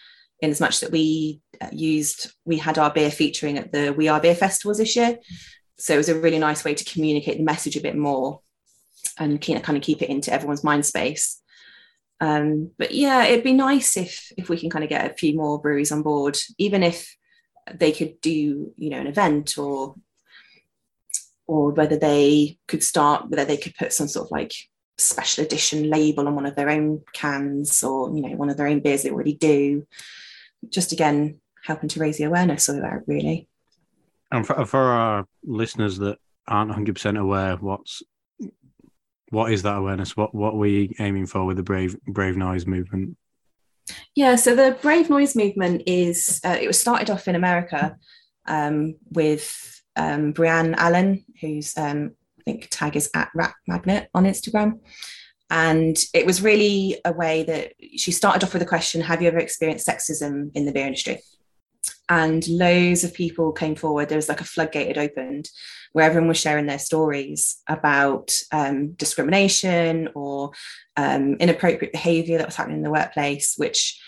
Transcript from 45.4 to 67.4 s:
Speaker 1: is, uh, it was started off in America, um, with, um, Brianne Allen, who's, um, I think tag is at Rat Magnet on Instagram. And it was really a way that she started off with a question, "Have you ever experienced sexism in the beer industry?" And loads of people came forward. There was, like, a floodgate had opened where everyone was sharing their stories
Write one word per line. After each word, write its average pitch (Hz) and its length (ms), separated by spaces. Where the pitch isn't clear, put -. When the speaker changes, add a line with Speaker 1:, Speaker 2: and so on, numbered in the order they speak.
Speaker 1:
is, 175 580
uh, 180 160
it - 60
was - 120
started - 300
off 190 180
in 175 80
America, 175 600
um, 151 500
with, - 720
um, 151 380
Brianne 165 440
Allen, 185 480
who's, 151 380
um, 147 340
I - 40
think - 280
tag 151 240
is 147 180
at - 220
Rat 165 180
Magnet 190 460
on 190 120
Instagram. 214 540
And 160 460
it 170 120
was 185 160
really 208 640
a 175 60
way 160 320
that 156 300
she - 140
started 180 320
off 185 100
with 175 100
a - 20
question, 165 360
"Have 165 200
you 175 60
ever 165 100
experienced 156 500
sexism 147 680
in 147 100
the 143 60
beer 139 160
industry?" 131 340
And 160 380
loads 175 560
of 170 100
people 165 380
came 156 240
forward. 147 340
There 156 80
was, 151 100
like, 147 140
a - 40
floodgate 156 420
had 143 100
opened 143 520
where 156 120
everyone 165 240
was 165 100
sharing 151 260
their 143 140
stories 151 880